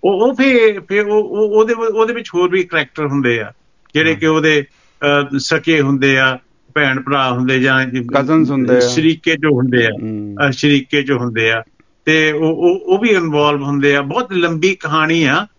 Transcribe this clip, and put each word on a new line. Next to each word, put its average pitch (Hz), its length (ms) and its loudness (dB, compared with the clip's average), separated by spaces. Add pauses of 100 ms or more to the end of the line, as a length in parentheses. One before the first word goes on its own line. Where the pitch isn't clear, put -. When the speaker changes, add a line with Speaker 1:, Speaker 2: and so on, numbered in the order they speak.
Speaker 1:
ਉਹ, 196 260 2
ਉਹ 269 60 -4
ਫਿਰ, 226 460 2
ਫਿਰ 202 240 -2
ਉਹ, 208 180 0
ਉਹ, 214 360 0
ਉਹਦੇ, 226 140 2
ਉਹਦੇ 226 400 -2
ਵਿੱਚ 233 200 -10
ਹੋਰ 180 160 0
ਵੀ 185 140 0
ਕਰੈਕਟਰ 156 440 -4
ਹੁੰਦੇ 127 320 0
ਆ 107 140 -10 (400)
ਜਿਹੜੇ 160 200 0
Speaker 2:
ਹਾਂ। 147 60 -6
Speaker 1:
ਕਿ 160 80 0
ਉਹਦੇ, 156 380 2 (380)
ਅਹ, 143 340 0
ਸਕੇ 156 440 0
ਹੁੰਦੇ 135 380 2
ਆ, 131 200 0 (340)
ਭੈਣ 135 280 0
ਭਰਾ 131 300 -2
ਹੁੰਦੇ 127 280 0
ਜਾਂ 131 260 2
Speaker 2:
ਕਜ਼ਨਜ਼ 135 680 0
ਹੁੰਦੇ 127 240 2
ਆ। 123 40 4
Speaker 1:
ਸ਼ਰੀਕੇ 160 540 0
ਚੋਂ 151 180 0
ਹੁੰਦੇ 123 340 2
ਆ, 113 40 0 (120)
Speaker 2:
ਹੂੰ। 104 340 -8 (100)
Speaker 1:
ਅਹ, 139 60 0
ਸ਼ਰੀਕੇ 143 520 0
ਚੋਂ 135 160 -2
ਹੁੰਦੇ 113 320 -2
ਆ, 113 120 -2 (420)
ਤੇ 156 260 2
ਉਹ, 156 180 0
ਉਹ, 175 300 2
ਉਹ 190 200 0
ਵੀ 233 100 0
ਇਨਵੋਲਵ 147 540 2
ਹੁੰਦੇ 143 320 0
ਆ। 143 60 0
ਬਹੁਤ 196 320 -4
ਲੰਬੀ 175 420 0
ਕਹਾਣੀ 160 480 0
ਆ। 160 240 0 (120)